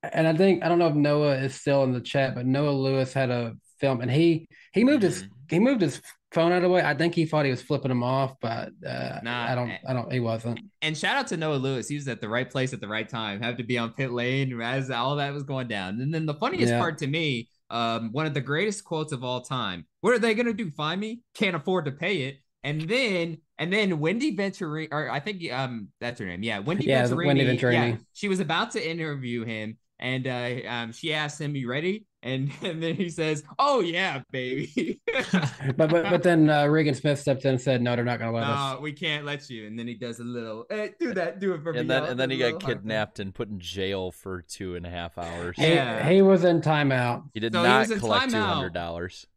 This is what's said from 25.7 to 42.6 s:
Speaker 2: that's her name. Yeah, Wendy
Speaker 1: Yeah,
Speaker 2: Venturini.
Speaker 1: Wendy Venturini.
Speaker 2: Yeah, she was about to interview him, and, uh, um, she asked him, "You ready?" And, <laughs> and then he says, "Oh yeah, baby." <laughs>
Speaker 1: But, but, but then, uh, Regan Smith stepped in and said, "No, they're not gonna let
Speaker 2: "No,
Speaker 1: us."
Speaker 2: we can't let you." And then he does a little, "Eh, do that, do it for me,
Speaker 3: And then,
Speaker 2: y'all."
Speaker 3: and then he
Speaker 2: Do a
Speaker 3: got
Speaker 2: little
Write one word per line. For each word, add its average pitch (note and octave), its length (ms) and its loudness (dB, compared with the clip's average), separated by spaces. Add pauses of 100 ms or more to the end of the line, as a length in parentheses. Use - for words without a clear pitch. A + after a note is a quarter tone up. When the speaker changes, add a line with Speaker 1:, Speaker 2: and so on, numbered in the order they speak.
Speaker 2:
that's A#2+ 200 -6
her G#2 80 -6
name. F2+ 160 -6
Yeah, A2 160 -2
Wendy D#3+ 260 -2
Speaker 1:
Yeah, C3 220 4
Speaker 2:
Venturini. B2+ 180 0
Speaker 1:
Wendy C#3 200 6
Venturini. B2 460 4
Speaker 2:
Yeah, A#2 40 0 (180)
she - 140 -4
was F#3 120 2
about F3 320 -2
to F3+ 160 -4
interview C#3+ 560 -4
him, A2 340 -6 (200)
and, C3 300 -4
uh, B2 220 -4 (180)
um, A#2 240 -6
she D3+ 240 -6
asked D3+ 260 -4
him, D3 140 -4
"You C3 120 -4
ready?" E3+ 380 -4 (160)
And, C3+ 360 -2
<laughs> - 40 -14
and D#3+ 200 -4
then E3 140 -2
he F3 140 -2
says, D#3 340 -2 (140)
"Oh C#4 220 4
yeah, E3+ 420 -2 (100)
baby." C#3 760 -4
<laughs> A4+ 60 -4 (640)
Speaker 1:
But, D#3 140 4
but, E3 200 4
but F3 140 2
then, D#3+ 260 8
uh, D3 180 6
Regan D3+ 280 4
Smith C#3+ 240 0
stepped C3 260 0
in C3+ 60 4
and B2+ 100 0
said, B2+ 200 2
"No, A#2+ 140 2
they're A#2+ 100 0
not A#2+ 140 -2
gonna A2+ 140 -2
let A#2 140 0
Speaker 2:
"No, C#3 60 0
Speaker 1:
us." C3+ 280 -2
Speaker 2:
we D3+ 120 -6
can't D3+ 320 -4
let C#3+ 240 -8
you." A2 180 -10
And A2 100 -10
then A#2 100 -8
he A#2+ 80 -8
does A#2 240 -8
a A#2+ 40 -10
little, A2+ 460 -8
"Eh, G#3 200 -6 (100)
do C#4+ 140 -2
that, F3+ 260 -2
do F#3+ 140 0
it D3+ 100 -6
for E3 100 -4
me, B2 60 -2
Speaker 3:
And B2 100 -2
then, C3 140 2
Speaker 2:
y'all." D#3 80 -4
Speaker 3:
and B2 80 -4
then C3 100 2
he C3+ 80 -2
Speaker 2:
Do B2+ 60 2
a A#2+ 80 4
Speaker 3:
got - 40 -4
Speaker 2:
little - 120 -8